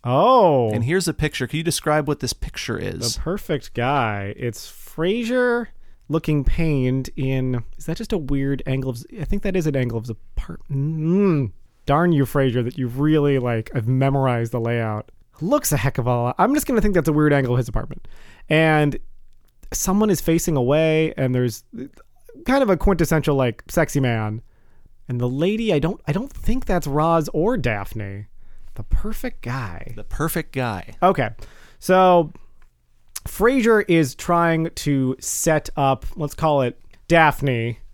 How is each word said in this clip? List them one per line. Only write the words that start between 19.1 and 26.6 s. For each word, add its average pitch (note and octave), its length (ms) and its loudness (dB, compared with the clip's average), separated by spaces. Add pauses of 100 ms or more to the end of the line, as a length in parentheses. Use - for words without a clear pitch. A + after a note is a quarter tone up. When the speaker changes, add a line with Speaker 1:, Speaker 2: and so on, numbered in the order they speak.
Speaker 1:
someone G#3 360 2
is F3+ 120 2
facing E3 340 0
away, D#3 600 2
and B2+ 180 0
there's B2 300 -2 (800)
kind C#4 180 4
of G#3+ 60 2
a F3+ 80 4
quintessential, D#3+ 580 2
like, B2+ 320 0
sexy D3+ 320 0
man. A2+ 420 -2 (680)
And B2 100 -4
the B2 80 0
lady, F#3+ 460 0
I D3 60 4
don't, D#3 280 -2
I D3+ 60 -2
don't A#3+ 180 -4
think - 360 0